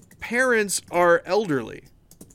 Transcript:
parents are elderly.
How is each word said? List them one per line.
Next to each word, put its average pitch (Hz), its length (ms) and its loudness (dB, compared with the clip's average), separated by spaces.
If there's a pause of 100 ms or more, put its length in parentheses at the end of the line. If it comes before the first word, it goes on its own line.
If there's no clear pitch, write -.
(200)
parents 226 720 -2
are 170 340 4
elderly. 160 600 -4 (500)